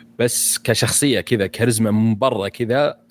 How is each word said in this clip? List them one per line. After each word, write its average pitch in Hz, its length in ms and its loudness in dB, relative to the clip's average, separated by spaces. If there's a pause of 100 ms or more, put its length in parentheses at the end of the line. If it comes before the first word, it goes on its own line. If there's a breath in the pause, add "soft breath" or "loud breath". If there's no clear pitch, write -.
(180)
بس - 400 0
كشخصية 120 640 0
كذا، 98 260 0
كاريزما 113 440 0
من 110 280 2
برا 110 300 0
كذا، 123 480 -2 (140)